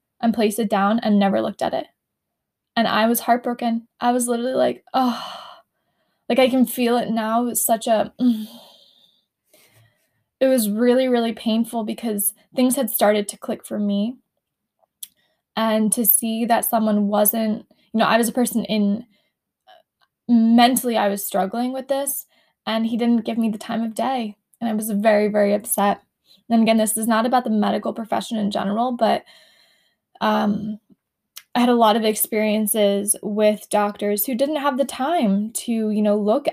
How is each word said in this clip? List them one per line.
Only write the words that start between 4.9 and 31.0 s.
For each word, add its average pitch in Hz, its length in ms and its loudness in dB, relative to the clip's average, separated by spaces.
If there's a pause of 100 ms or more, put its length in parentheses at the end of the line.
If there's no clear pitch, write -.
"Oh," 247 300 0 (1040)
like, 240 100 0
I 262 100 6
can 254 160 2
feel 240 320 0
it - 120 -2
now. 226 320 -2
It 247 40 -2
was 233 200 -4
such 226 220 -2
a, 208 320 0
mm. 220 280 0 (1900)
It 269 80 2
was 240 220 2
really, 247 380 2
really 233 260 0
painful 226 500 -2
because 214 500 -4 (220)
things 254 200 2
had 254 140 -2
started 208 380 2
to - 100 -14
click - 280 -8
for 214 120 -8
me. 208 400 -2 (1400)
And 220 380 2
to 240 120 0
see 226 400 0
that 220 200 0
someone 214 420 0
wasn't, 214 580 0 (280)
you 220 60 0
know, 208 60 2
I 202 120 4
was 233 120 0
a - 40 -4
person 240 320 0
in, 208 400 0 (1200)
mentally, 240 720 4
I 208 120 2
was 196 160 -4
struggling 233 480 -2
with 262 160 -10
this, 277 360 -4 (400)
and 226 220 -2
he 226 100 -2
didn't 233 280 2
give 226 120 -4
me 226 120 0
the 214 80 -4
time 226 260 -6
of 220 120 -6
day. 233 420 -4 (240)
And 233 80 -2
I 220 40 -2
was 214 180 -4
very, 208 360 2
very 208 260 2
upset. 202 480 0 (480)
And 226 140 4
again, 220 140 4
this 214 200 0
is 220 100 -6
not 226 180 2
about 247 180 2
the 247 60 -4
medical 208 440 0
profession 220 440 -4
in 208 140 -2
general, 214 420 -2
but, 233 300 0 (1000)
um, 214 580 -2 (760)